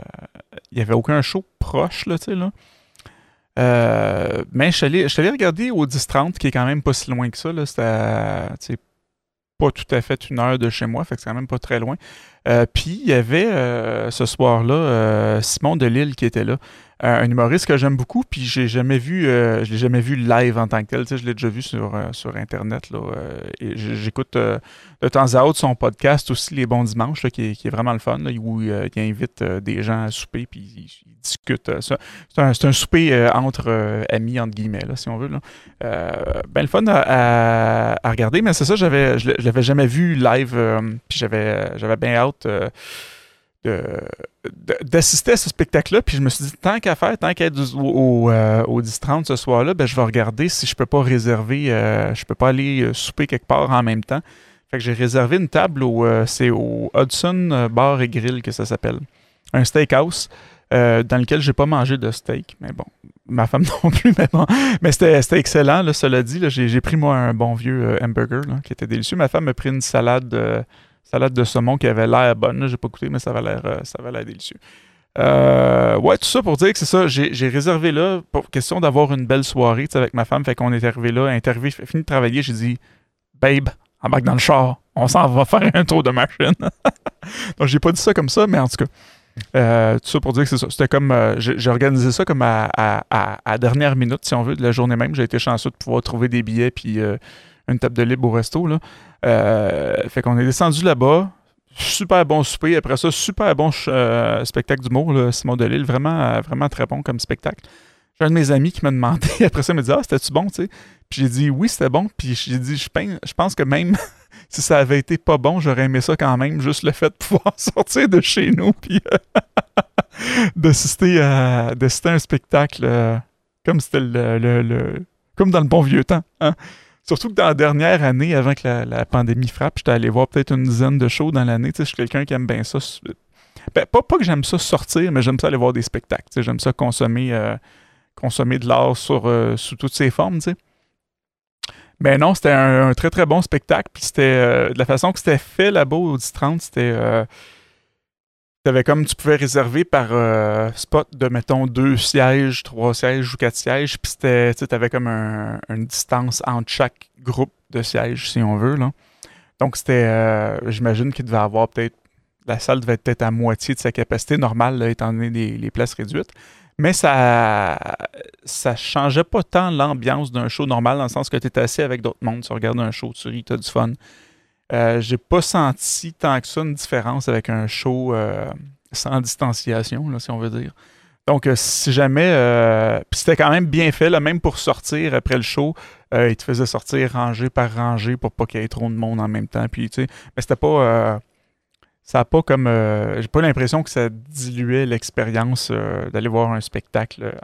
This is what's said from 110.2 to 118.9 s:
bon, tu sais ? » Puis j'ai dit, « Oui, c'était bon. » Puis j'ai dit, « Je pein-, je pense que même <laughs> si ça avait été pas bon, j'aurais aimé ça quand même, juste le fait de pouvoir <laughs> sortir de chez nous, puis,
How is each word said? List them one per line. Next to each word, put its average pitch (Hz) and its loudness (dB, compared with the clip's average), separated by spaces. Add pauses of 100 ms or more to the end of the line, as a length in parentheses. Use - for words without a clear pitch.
bon, 156 0
tu - -6
sais ? » 202 -10 (400)
Puis - -4
j'ai 131 2
dit, « 135 0
Oui, 147 0
c'était - -2
bon. » 160 0
Puis 127 -4
j'ai 127 -4
dit, « 131 -4
Je - -8
pein-, 180 -4
je - -12
pense 185 -2
que - -2
même 170 2 (260)
<laughs> - -20
si - -8
ça 151 4
avait 139 4
été 165 -2
pas 156 2
bon, 151 0
j'aurais 135 2
aimé 131 2
ça 156 0
quand 135 2
même, 143 -2
juste 143 -2
le - 2
fait 180 0
de - -20
pouvoir - 0
<laughs> - -20
sortir - 0
de 180 6
chez - 0
nous, 196 4
puis, - 0 (120)